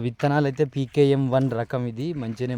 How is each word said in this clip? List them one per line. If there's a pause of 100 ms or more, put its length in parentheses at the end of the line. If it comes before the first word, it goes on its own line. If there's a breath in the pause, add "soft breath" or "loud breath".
విత్తనాలు
అయితే (140)
పీకేఎం (100)
వన్ (100)
రకం,
ఇది (160)
మంచిగానే